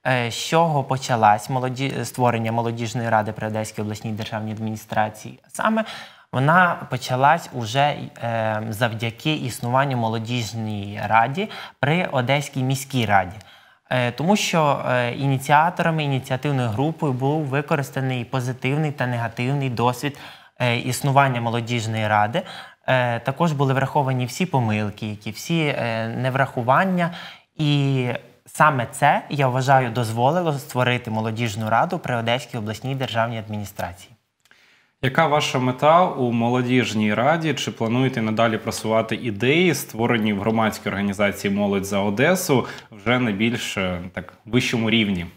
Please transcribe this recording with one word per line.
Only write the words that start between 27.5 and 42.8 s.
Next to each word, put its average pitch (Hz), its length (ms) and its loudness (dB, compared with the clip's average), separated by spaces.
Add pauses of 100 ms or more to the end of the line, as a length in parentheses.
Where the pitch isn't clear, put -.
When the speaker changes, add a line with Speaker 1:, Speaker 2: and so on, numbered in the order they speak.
Speaker 1:
І 139 520 2 (380)
саме 143 440 4
це, 156 400 2
я 139 180 2
вважаю, 131 420 4
дозволило 123 640 2
створити 123 580 0
молодіжну 110 600 -4
раду 160 280 2
при 123 180 -4
Одеській 117 420 -2
обласній 113 360 -6
державній 117 440 -2
адміністрації. 104 720 -10 (920)
Speaker 2:
Яка 131 240 4
ваша 143 320 0
мета 147 460 4
у 139 280 0
молодіжній 117 840 2
раді? 151 400 2
Чи - 160 -4
плануєте 120 520 0
надалі 110 360 2
просувати 110 560 -2
ідеї, 127 600 2
створені 113 580 0
в 98 80 -2
громадській 110 480 0
організації 101 640 0
«Молодь 101 300 0
за 98 160 -2
Одесу», 127 640 2 (240)